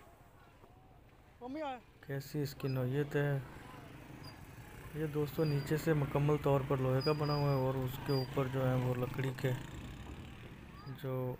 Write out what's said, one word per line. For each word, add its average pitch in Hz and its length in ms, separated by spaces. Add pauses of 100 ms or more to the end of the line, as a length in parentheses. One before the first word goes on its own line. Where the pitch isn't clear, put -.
(2000)
कैसी 139 360
इसकी 139 280
नौयत 131 460
है। 143 180 (1600)
ये 156 140
दोस्तों 151 360
नीचे 143 320
से 160 180
मुकम्मल 147 480
तौर 139 220
पर 139 140
लोहे 131 220
का 151 120
बना 147 200
हुआ 143 160
है 139 80
और 131 200
उसके 131 360
ऊपर 131 340
जो 131 140
है 127 160
वो 123 180
लकड़ी 127 340 (100)
के 127 120 (1400)
जो 131 220 (240)